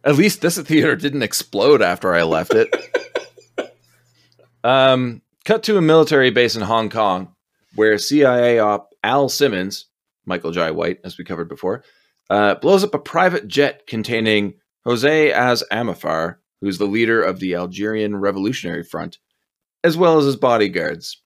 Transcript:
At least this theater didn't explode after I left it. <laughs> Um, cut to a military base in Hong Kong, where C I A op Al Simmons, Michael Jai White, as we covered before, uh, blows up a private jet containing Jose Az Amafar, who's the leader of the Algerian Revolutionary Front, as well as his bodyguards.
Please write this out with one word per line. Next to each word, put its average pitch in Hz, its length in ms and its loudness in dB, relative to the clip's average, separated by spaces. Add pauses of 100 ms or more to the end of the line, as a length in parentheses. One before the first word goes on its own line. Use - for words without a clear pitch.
At 143 120 4
least 196 240 2
this 170 180 -2
theater 156 380 0
didn't 139 260 -4
explode 107 600 0
after 90 320 0
I 85 80 4
left 82 320 0
it. 113 200 2 (840)
<laughs> - 160 -14 (880)
Um, 127 580 2 (220)
cut 220 200 2
to 214 120 2
a 180 60 4
military 147 480 6
base 113 260 2
in 110 60 -6
Hong 110 280 0
Kong, 95 440 -2 (400)
where 107 240 2
C 143 260 2
I 123 160 4
A 120 180 2
op 104 340 -2 (120)
Al 135 240 0
Simmons, 104 580 -2 (400)
Michael 90 240 -6
Jai 85 200 -2
White, 82 340 -4
as 92 140 -14
we 85 60 -14
covered 82 240 -10
before, - 360 -8 (460)
uh, 104 260 2
blows 190 280 2
up 202 100 -4
a - 40 -4
private 180 500 -2
jet - 380 -2
containing 110 680 -2 (300)
Jose 143 480 2
Az 120 380 0
Amafar, 87 680 -4 (240)
who's 98 180 -4
the 104 80 -2
leader 113 360 0
of 92 180 -2
the 92 140 -4
Algerian 104 640 -6
Revolutionary 98 680 -4
Front, 85 360 -12 (680)
as 160 120 2
well 165 220 4
as 143 60 2
his 139 120 0
bodyguards. 90 880 -2